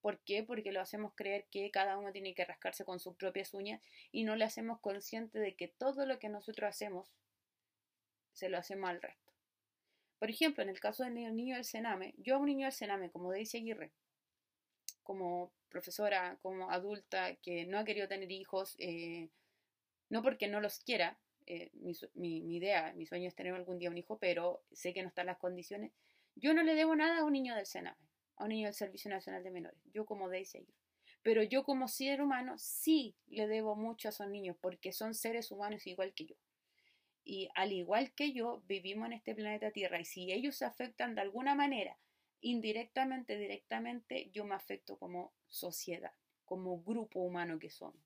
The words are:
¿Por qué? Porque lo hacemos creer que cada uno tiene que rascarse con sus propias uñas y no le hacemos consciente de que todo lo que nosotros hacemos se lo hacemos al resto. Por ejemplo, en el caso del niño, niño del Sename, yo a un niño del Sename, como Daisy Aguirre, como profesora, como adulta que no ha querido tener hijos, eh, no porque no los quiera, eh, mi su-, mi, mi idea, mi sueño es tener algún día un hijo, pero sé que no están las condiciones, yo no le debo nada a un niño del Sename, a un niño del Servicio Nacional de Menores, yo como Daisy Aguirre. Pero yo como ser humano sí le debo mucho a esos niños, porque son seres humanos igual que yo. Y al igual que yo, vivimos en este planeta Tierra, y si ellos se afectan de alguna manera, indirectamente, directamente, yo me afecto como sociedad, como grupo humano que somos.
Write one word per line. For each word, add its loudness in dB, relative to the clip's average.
¿Por 0
qué? 2
Porque -2
lo 2
hacemos -4
creer -2
que -2
cada 4
uno -4
tiene -6
que 2
rascarse -6
con -4
sus -8
propias -2
uñas -6
y 0
no 2
le 6
hacemos -4
consciente -4
de 2
que -6
todo 0
lo 0
que -6
nosotros -4
hacemos -6
se -4
lo 2
hacemos -2
al -2
resto. -12
Por 0
ejemplo, 4
en 0
el -6
caso 0
del -4
niño, -4
niño 0
del -6
Sename, -2
yo 4
a 6
un 6
niño 4
del 2
Sename, -2
como -4
Daisy -2
Aguirre, -4
como -2
profesora, 0
como -4
adulta -2
que -4
no 0
ha 2
querido 0
tener -4
hijos, -4
eh, -6
no 0
porque 4
no 2
los 0
quiera, 2
eh, -8
mi -6
su-, -12
mi, -2
mi -4
idea, 2
mi -8
sueño -4
es -8
tener -4
algún -4
día 0
un -6
hijo, -8
pero 2
sé -4
que -2
no -4
están -2
las -4
condiciones, -4
yo 6
no 8
le 8
debo 8
nada 6
a 6
un 6
niño 2
del -2
Sename, -6
a -4
un 2
niño 2
del -2
Servicio -4
Nacional -4
de -6
Menores, -8
yo -2
como -4
Daisy -4
Aguirre. -20
Pero 8
yo 4
como 4
ser 2
humano 2
sí 4
le 0
debo 4
mucho -2
a -2
esos -6
niños, -4
porque -4
son -2
seres -2
humanos -4
igual -2
que -6
yo. -18
Y -4
al 2
igual 2
que 2
yo, -2
vivimos -4
en -4
este -6
planeta -2
Tierra, 0
y -6
si -6
ellos 0
se -2
afectan -4
de -2
alguna 2
manera, 2
indirectamente, 0
directamente, -4
yo -4
me -2
afecto -8
como -8
sociedad, -6
como -4
grupo -2
humano 0
que -12
somos. -14